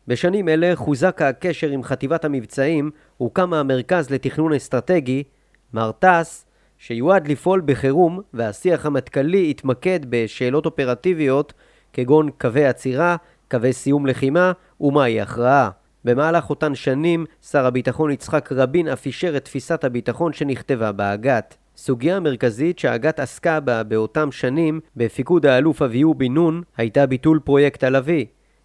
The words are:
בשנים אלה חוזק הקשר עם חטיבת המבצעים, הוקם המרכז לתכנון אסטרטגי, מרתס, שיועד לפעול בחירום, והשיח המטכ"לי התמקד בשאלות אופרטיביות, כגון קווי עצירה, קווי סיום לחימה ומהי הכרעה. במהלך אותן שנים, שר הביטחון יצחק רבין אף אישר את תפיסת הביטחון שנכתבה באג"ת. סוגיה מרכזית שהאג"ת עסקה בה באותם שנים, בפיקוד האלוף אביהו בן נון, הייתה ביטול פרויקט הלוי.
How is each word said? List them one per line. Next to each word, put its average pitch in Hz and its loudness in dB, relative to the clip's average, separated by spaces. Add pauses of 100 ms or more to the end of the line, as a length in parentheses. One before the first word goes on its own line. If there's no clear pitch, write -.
בשנים 180 0
אלה 165 2
חוזק 143 0
הקשר 151 -2
עם 135 -4
חטיבת 139 -4
המבצעים, 143 -2 (260)
הוקם 175 -2
המרכז 139 0
לתכנון 147 -2
אסטרטגי, 135 -2 (500)
מרתס, 165 0 (320)
שיועד 147 0
לפעול 175 0
בחירום, 160 0 (120)
והשיח 123 -2
המטכ"לי 151 0
התמקד 143 -2 (100)
בשאלות 123 -2
אופרטיביות, 143 -2 (400)
כגון 147 2 (120)
קווי 139 2
עצירה, 135 0 (360)
קווי 123 0
סיום 143 0
לחימה 139 2 (300)
ומהי 139 2
הכרעה. 120 2 (340)
במהלך 151 0
אותן 147 -2
שנים, 160 0 (160)
שר 135 0
הביטחון 127 0
יצחק - -4
רבין 135 0
אף 135 -6
אישר 147 -4
את - -6
תפיסת 151 -6
הביטחון 123 -2
שנכתבה 123 -4
באג"ת. 104 -2 (220)
סוגיה 143 -2
מרכזית 135 -2
שהאג"ת 123 -2
עסקה 156 -2
בה 120 -2
באותם 110 -2
שנים, 156 -2 (160)
בפיקוד 127 0
האלוף 139 4
אביהו 139 2
בן 127 0
נון, 165 2 (160)
הייתה 117 2
ביטול 139 2
פרויקט 139 2
הלוי. 135 0 (400)